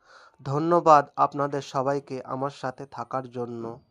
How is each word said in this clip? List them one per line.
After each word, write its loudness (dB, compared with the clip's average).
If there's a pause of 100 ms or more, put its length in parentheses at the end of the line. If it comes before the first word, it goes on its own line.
(440)
ধন্যবাদ 4
আপনাদের 0
সবাইকে -4
আমার -6
সাথে -10
থাকার -10
জন্য। -10 (100)